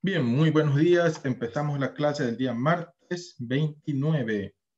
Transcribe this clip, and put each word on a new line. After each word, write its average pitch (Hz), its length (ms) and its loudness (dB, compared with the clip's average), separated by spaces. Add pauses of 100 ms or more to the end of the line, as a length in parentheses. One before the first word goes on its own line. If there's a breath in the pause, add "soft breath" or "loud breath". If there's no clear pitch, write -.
Bien, 175 220 0
muy 143 240 4
buenos 147 280 2
días. 170 480 4
Empezamos 143 540 -4
la 131 140 -2
clase 147 320 -2
del 117 100 -2
día 123 200 -2
martes 165 840 -4
veintinueve, 135 1160 -2 (220)